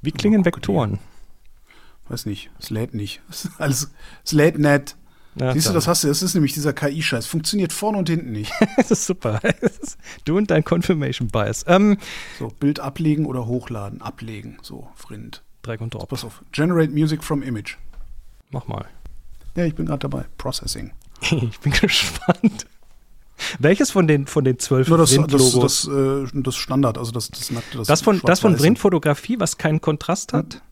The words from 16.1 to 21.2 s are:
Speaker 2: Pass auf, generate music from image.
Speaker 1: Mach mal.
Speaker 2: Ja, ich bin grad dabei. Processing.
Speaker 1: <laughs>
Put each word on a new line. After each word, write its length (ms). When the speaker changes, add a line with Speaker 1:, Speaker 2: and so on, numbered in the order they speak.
Speaker 2:
Pass 120
auf, 200
generate 400
music 320
from 180
image. 340
Speaker 1:
Mach 180
mal. 160
Speaker 2:
Ja, 100
ich 100
bin 120
grad 180
dabei. 220
Processing. 560
Speaker 1:
<laughs> 240